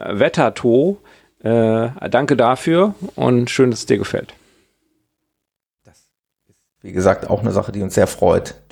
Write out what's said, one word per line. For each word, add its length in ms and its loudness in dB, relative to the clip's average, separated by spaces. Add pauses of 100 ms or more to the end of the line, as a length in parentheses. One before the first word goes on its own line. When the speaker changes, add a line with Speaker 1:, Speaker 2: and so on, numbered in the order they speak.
Speaker 1:
Wetterto. 920 0 (460)
Äh, 460 2 (200)
danke 260 2
dafür 580 2 (200)
und 360 0
schön, 200 2
dass 100 -6
es 60 -12
dir 120 2
gefällt. 360 -6 (1500)
Speaker 2:
Das 100 -20 (540)
ist, 80 -20 (240)
wie 120 -16
gesagt, 380 0
auch 120 0
eine 100 -2
Sache, 180 -2
die 120 -6
uns 120 -8
sehr 140 4
freut. 480 0 (160)